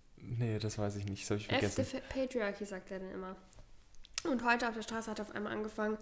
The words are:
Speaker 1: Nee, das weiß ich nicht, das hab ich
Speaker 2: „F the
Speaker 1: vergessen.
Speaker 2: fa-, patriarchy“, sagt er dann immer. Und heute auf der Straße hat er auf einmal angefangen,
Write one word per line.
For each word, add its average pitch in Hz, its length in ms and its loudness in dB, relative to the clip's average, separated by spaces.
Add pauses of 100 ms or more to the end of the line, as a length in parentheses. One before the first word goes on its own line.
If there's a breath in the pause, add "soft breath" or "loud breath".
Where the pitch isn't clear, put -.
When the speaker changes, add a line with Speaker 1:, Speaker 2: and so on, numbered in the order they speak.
(180)
Speaker 1:
Nee, 117 420 2
das 107 180 0
weiß 101 200 2
ich 101 80 0
nicht, 101 240 -2
das - 20 2
hab 104 80 4
ich 104 120 -4
Speaker 2:
„F 247 80 6 (160)
the 262 80 4
Speaker 1:
vergessen. 254 260 -2
Speaker 2:
fa-, - 120 -6
patriarchy“, 214 440 0
sagt 190 260 -6
er 190 80 -4
dann 190 120 -6
immer. 190 240 -6 (920)
Und 233 140 2
heute 240 240 6
auf 226 80 0
der 226 60 -2
Straße 220 300 -2
hat 214 80 -2
er 214 60 -2
auf 214 100 -6
einmal 214 180 -2
angefangen, 214 480 0